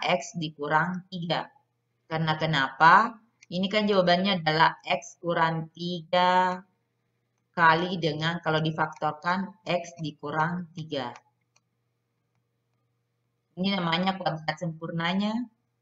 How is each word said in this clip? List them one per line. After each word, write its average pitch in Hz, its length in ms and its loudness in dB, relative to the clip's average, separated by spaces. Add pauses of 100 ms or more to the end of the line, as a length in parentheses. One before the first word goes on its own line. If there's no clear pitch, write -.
X 180 320 -2
dikurang 156 720 -2
tiga. 170 400 -4 (560)
Karena 160 320 -2
kenapa? 160 800 4 (320)
Ini 185 240 -4
kan 214 160 2
jawabannya 180 560 4
adalah 156 400 4
X - 320 -4
kurang 165 580 -2
tiga 180 880 0 (880)
kali 170 480 2
dengan, 160 400 -2
kalau 156 180 0
difaktorkan, 160 920 -4 (100)
X 175 380 -4
dikurang 156 720 -4
tiga. 139 400 -8 (2500)
Ini 196 240 -2
namanya 180 400 0
kuadrat 160 400 -4
sempurnanya 175 800 -4 (440)